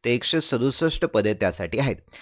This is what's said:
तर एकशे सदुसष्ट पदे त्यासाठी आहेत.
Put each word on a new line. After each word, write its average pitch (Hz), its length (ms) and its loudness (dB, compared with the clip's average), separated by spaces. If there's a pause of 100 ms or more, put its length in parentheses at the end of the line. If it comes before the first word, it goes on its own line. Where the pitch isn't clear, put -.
तर 117 60 0
एकशे 127 300 0
सदुसष्ट 139 640 0
पदे 104 300 2
त्यासाठी 92 440 -2
आहेत. 131 180 0 (260)